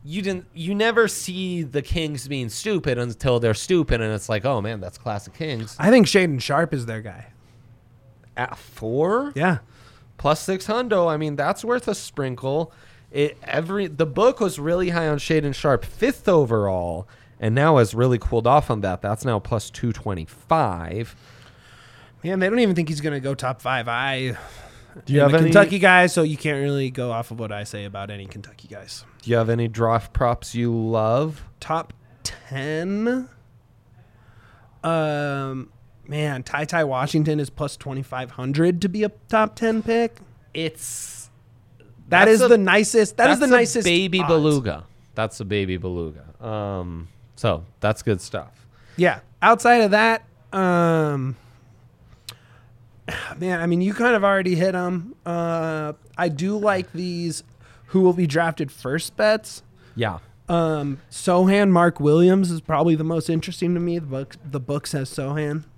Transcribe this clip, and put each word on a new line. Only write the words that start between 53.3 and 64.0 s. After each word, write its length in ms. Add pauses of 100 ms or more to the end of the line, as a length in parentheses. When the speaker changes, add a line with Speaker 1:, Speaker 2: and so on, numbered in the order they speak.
Speaker 2:
Man, 200
I 60
mean, 160
you 120
kind 220
of 80
already 320
hit 200
'em. 400 (100)
Uh, 680 (240)
I 120
do 280
like 360
these 500 (440)
who 140
will 120
be 140
drafted 440
first 460
bets. 460 (320)
Speaker 1:
Yeah. 240 (280)
Speaker 2:
Um, 520 (120)
Sohan, 580
Mark 300
Williams 520
is 100
probably 340
the 80
most 260
interesting 460
to 40
me. 200
The 80